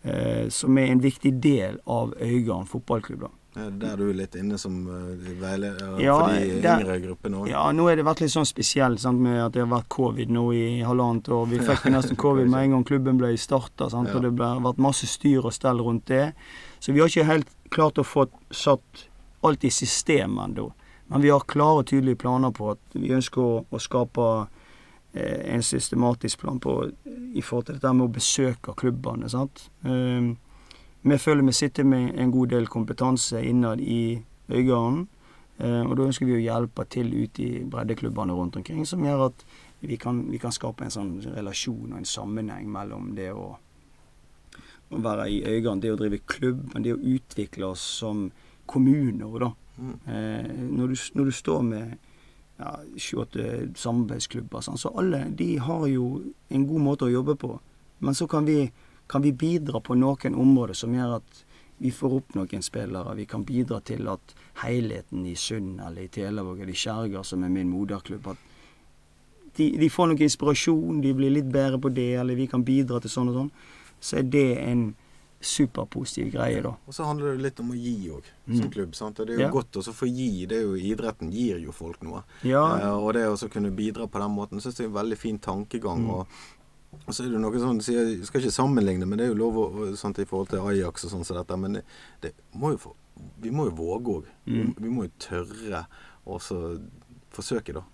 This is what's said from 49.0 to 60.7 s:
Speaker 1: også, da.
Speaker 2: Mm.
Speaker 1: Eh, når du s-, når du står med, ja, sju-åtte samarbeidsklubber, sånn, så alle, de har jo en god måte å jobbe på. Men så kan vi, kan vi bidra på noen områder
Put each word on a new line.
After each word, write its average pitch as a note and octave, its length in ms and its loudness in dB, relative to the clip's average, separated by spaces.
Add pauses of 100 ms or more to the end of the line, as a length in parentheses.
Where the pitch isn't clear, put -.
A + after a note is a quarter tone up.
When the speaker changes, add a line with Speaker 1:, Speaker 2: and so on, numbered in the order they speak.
Speaker 1:
også, A2 160 -10
da. A#2+ 120 -2 (260)
Speaker 2:
Mm. B2 160 -10 (160)
Speaker 1:
Eh, A2 360 -6 (280)
når B2+ 140 0
du C3 100 -2
s-, - 160 -10
når C#3 140 2
du - 40 2
står - 300 0
med, A2+ 300 -2 (640)
ja, C#3+ 140 -10 (260)
sju-åtte - 460 -6 (340)
samarbeidsklubber, A#2 840 -4
sånn, - 160 -8
så - 180 -4
alle, F3 220 0 (100)
de E3 220 -2 (100)
har D#3+ 240 -2
jo B2+ 220 2 (420)
en C3+ 160 2
god D#3 160 0
måte C#3 240 2
å A#2+ 60 4
jobbe C3 260 2
på. B2+ 140 -8 (480)
Men C#3 140 0
så E3 140 -2
kan D3+ 200 2
vi, D3+ 160 4 (440)
kan C#3 140 0
vi D3 100 6
bidra D3 480 0
på - 140 -2
noen C3+ 400 4
områder B2+ 400 6